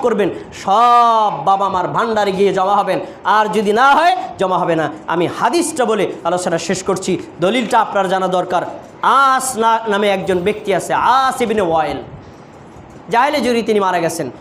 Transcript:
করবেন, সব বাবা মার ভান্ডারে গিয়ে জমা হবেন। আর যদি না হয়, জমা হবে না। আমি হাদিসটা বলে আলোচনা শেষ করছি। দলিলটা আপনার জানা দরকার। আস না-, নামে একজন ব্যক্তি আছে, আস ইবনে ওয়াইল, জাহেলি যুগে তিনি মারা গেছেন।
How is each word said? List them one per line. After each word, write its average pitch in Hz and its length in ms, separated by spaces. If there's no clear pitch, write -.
করবেন, 208 280
সব 226 680
বাবা 196 240
মার 180 200
ভান্ডারে 202 440
গিয়ে 185 220
জমা 190 220
হবেন। 185 240
আর 214 220
যদি 208 260
না 262 220
হয়, 349 220
জমা 185 200
হবে 170 180
না। 156 140
আমি 170 200
হাদিসটা 247 580
বলে 220 280
আলোচনা 175 340
শেষ 185 240
করছি। 185 360
দলিলটা 220 400
আপনার 196 280
জানা 185 200
দরকার। 180 340
আস 254 540
না-, 226 340
নামে 202 180
একজন 185 300
ব্যক্তি 175 360
আছে, 165 200
আস 247 460
ইবনে 214 220
ওয়াইল, 160 340
জাহেলি 269 300
যুগে 233 220
তিনি 208 180
মারা 185 180
গেছেন। 160 320